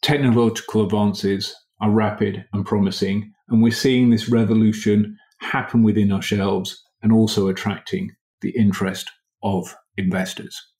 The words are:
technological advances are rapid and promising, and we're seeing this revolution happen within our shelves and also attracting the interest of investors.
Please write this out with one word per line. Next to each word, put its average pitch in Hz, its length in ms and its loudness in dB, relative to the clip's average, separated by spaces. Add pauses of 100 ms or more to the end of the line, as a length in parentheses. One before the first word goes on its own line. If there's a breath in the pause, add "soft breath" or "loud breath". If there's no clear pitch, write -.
technological 117 800 2
advances 98 680 -2 (260)
are 107 100 0
rapid 107 600 0
and 101 140 -4
promising, 98 680 -2 (160)
and 113 140 4
we're 117 100 4
seeing 127 380 2
this 113 180 2
revolution 107 880 2 (220 loud breath)
happen 131 440 -2
within 104 300 2
our 98 80 -2
shelves 98 640 -4 (200)
and 110 80 2
also 110 380 2
attracting 95 640 -6 (320)
the - 80 -6
interest 98 600 -2 (320)
of 98 320 -4 (220)
investors. 92 640 -6 (200)